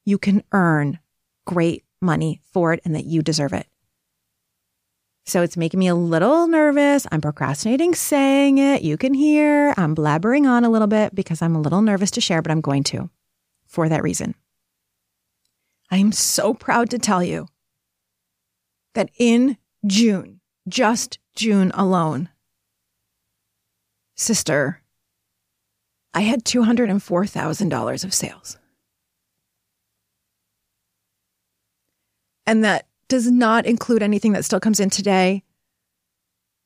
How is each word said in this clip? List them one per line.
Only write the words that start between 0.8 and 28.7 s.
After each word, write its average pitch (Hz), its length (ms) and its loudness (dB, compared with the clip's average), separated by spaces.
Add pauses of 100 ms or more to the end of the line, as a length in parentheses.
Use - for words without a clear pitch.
great 170 380 -2 (180)
money 160 400 -2 (100)
for 165 220 0
it - 100 -4
and 156 120 -4
that 151 100 -6
you 160 160 -2
deserve 156 320 -2
it. - 140 -8 (1600)
So 180 160 -2
it's 170 140 -2
making 170 240 -2
me 185 80 2
a 175 80 2
little 175 520 2
nervous. 285 640 2
I'm 156 120 -2
procrastinating 180 760 -2
saying 277 640 2
it. 277 240 2
You 151 160 -2
can 262 160 -2
hear 294 640 2
I'm 156 180 0
blabbering 170 500 2
on 240 200 4
a 233 40 2
little 220 180 2
bit 214 280 0
because 185 260 -4
I'm 165 140 0
a 156 60 0
little 165 200 0
nervous 202 300 2
to 240 100 -4
share, 165 200 0
but 160 100 -2
I'm 160 80 0
going 139 260 0
to 123 240 -6 (560)
for 160 220 -2
that 160 160 0
reason. - 320 -6 (1500)
I 185 80 0
am 202 140 4
so - 420 -2
proud - 360 -2
to 247 100 -6
tell 185 240 0
you 165 240 -6 (1500)
that 208 220 -4
in 240 400 2 (300)
June, 196 540 0 (260)
just 226 520 -2 (160)
June 202 380 2
alone, 170 540 -2 (1900)
sister, 147 640 -2 (1300)
I 175 80 -2
had 226 220 -2
two 247 200 0
hundred 233 260 2
and 196 120 -2
four 180 240 -2
thousand - 440 -4
dollars 123 340 -6
of 190 100 -8
sales. - 440 -8 (4000)